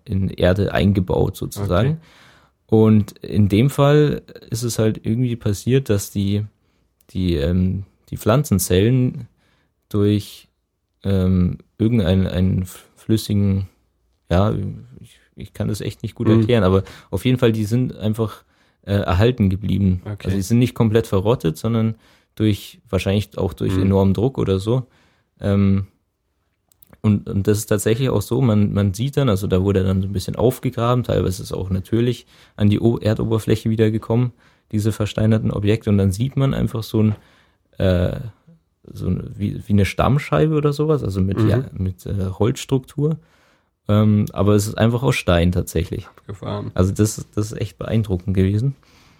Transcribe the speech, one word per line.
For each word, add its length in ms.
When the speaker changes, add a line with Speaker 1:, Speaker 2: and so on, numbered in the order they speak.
Speaker 1:
in 260
Erde 440
eingebaut 640
sozusagen. 540
Speaker 2:
Okay. 80
Speaker 1:
Und 520
in 300
dem 220
Fall 520
ist 140
es 160
halt 260
irgendwie 300
passiert, 540
dass 200
die, 340
die, 260
ähm, 480
die 60
Pflanzenzellen 1120
durch, 600
ähm, 540
irgendeinen, 480
einen 360
f-, 220
flüssigen, 720
ja, 220
ich, 180
ich 180
kann 140
das 120
echt 220
nicht 140
gut 120
Speaker 2:
Mhm. 120
Speaker 1:
erklären, 240
aber 180
auf 140
jeden 140
Fall, 140
die 120
sind 320
einfach, 460
äh, 120
erhalten 560
geblieben. 540
Speaker 2:
Okay. 200
Speaker 1:
Also 120
die 60
sind 160
nicht 160
komplett 320
verrottet, 500
sondern 380
durch, 540
wahrscheinlich 500
auch 140
durch 240
Speaker 2:
Mhm. 60
Speaker 1:
enormen 320
Druck 240
oder 200
so. 280
Ähm, 460
und, 300
und 160
das 120
ist 80
tatsächlich 440
auch 120
so, 200
man, 300
man 200
sieht 240
dann, 120
also 180
da 160
wurde 220
dann 180
so 60
ein 40
bisschen 240
aufgegraben, 680
teilweise 240
ist 220
es 20
auch 180
natürlich 560
an 140
die 100
O-, 180
Erdoberfläche 720
wieder 220
gekommen, 400
diese 180
versteinerten 600
Objekte, 380
und 80
dann 120
sieht 260
man 180
einfach 280
so 220
ein, 100
äh, 380
so 140
ein, 300
wie, 320
wie 60
eine 100
Stammscheibe 720
oder 160
sowas, 320
also 160
mit, 180
Speaker 2:
Mhm. 100
Speaker 1:
ja, 240
mit, 340
äh, 320
Holzstruktur. 800
Ähm, 460
aber 220
es 120
ist 100
einfach 260
aus 120
Stein 380
tatsächlich. 540
Speaker 2:
Abgefahren. 680
Speaker 1:
Also 180
das, 420
das 180
ist 80
echt 180
beeindruckend 580
gewesen. 380